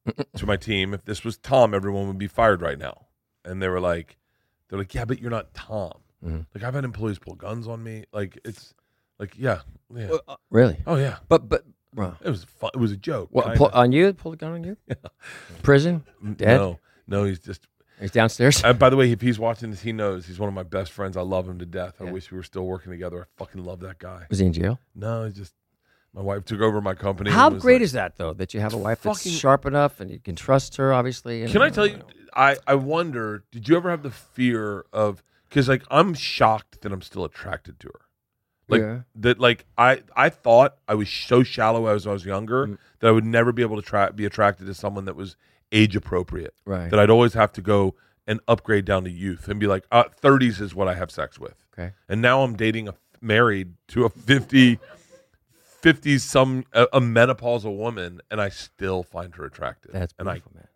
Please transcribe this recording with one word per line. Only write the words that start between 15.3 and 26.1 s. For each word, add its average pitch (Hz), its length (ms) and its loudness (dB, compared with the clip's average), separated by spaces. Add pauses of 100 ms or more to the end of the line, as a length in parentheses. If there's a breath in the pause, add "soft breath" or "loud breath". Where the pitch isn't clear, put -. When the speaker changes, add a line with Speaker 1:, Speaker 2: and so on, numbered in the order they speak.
Speaker 1:
Prison? 147 420 4 (200)
Speaker 2:
N-, 104 100 -6
Speaker 1:
Dead? 113 240 4
Speaker 2:
no. 92 200 -2 (300)
No, 101 160 0
he's 98 160 -4
just - 260 -18 (340)
Speaker 1:
He's 101 120 -8
downstairs? 120 520 2
Speaker 2:
And 120 160 6
by 131 100 8
the 135 60 2
way, 127 160 4
if 104 80 -2
he's 120 180 0
watching 113 320 -6
this, 98 120 -12
he 113 100 -6
knows 98 340 -6
he's 87 140 -18
one 101 80 -4
of 98 60 -8
my 92 100 -10
best 95 280 -8
friends. 95 240 -8
I 92 60 -6
love 92 260 -4
him 90 120 -12
to 90 60 -14
death. 90 340 -10
I 95 40 -14
Speaker 1:
Yeah. 90 80 -10
Speaker 2:
wish 92 200 -12
we 92 40 -12
were 92 60 -12
still 92 240 -10
working 92 240 -10
together. 87 320 -12
I - 20 -18 (120)
fucking 92 280 -16
love 90 160 -14
that 92 180 -18
guy. 90 320 -18
Speaker 1:
Was 98 100 -2
he 95 60 6
in 87 60 4
jail? 92 280 -2 (140)
Speaker 2:
No, 113 320 -8
he 104 60 -12
just, 98 220 -18 (580)